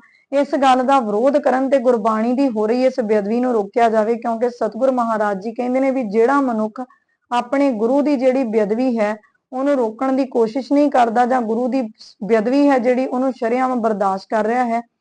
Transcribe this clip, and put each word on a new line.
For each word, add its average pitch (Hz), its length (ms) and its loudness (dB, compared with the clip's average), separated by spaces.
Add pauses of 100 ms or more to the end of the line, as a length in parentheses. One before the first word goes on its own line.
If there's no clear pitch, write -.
(320)
ਇਸ 285 220 0
ਗੱਲ 254 280 4
ਦਾ 269 180 2
ਵਿਰੋਧ 226 380 0
ਕਰਨ 262 320 0
ਤੇ 277 80 4
ਗੁਰਬਾਣੀ 226 540 0
ਦੀ 277 160 2
ਹੋ 214 180 -2
ਰਹੀ 254 180 0
ਇਸ 262 160 0
ਬੇਅਦਬੀ 214 400 0
ਨੂੰ 254 120 0
ਰੋਕਿਆ 226 360 0
ਜਾਵੇ, 220 260 0
ਕਿਉਂਕਿ 233 360 -4
ਸਤਿਗੁਰ 233 400 -2
ਮਹਾਰਾਜ 220 500 -2
ਜੀ 220 120 -8
ਕਹਿੰਦੇ 247 280 -2
ਨੇ 269 100 0
ਵੀ 262 120 -2
ਜਿਹੜਾ 226 380 2
ਮਨੁੱਖ 214 400 -4 (500)
ਆਪਣੇ 269 420 0
ਗੁਰੂ 233 300 0
ਦੀ 285 140 2
ਜਿਹੜੀ 254 280 2
ਬੇਅਦਬੀ 226 540 0
ਹੈ, 208 180 -2 (360)
ਉਹਨੂੰ 277 220 0
ਰੋਕਣ 254 380 -2
ਦੀ 262 140 0
ਕੋਸ਼ਿਸ਼ 247 460 -2
ਨਹੀਂ 285 180 4
ਕਰਦਾ 247 360 2
ਜਾਂ 254 160 0
ਗੁਰੂ 226 260 -2
ਦੀ 262 140 -2 (420)
ਬੇਅਦਬੀ 247 440 2
ਹੈ 262 100 4
ਜਿਹੜੀ, 254 280 0
ਉਹਨੂੰ 262 260 -2
ਸ਼ਰੇਆਮ 254 480 -2
ਬਰਦਾਸ਼ਤ 196 500 -2
ਕਰ 214 140 0
ਰਿਹਾ 247 200 0
ਹੈ, 233 180 -4 (180)